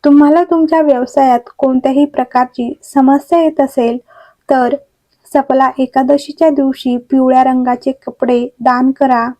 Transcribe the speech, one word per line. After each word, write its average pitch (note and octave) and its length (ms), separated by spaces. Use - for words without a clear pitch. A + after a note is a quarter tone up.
तुम्हाला D4 400
तुमच्या D#4+ 380
व्यवसायात B3+ 760
कोणत्याही C4 480
प्रकारची B3+ 680
समस्या C#4+ 560
येत D#4 220
असेल B3 360
तर B3+ 260
सफला C4+ 440
एकादशीच्या C#4+ 720
दिवशी C4+ 460
पिवळ्या C4 320
रंगाचे B3+ 480
कपडे B3 560
दान B3+ 320
करा. B3 360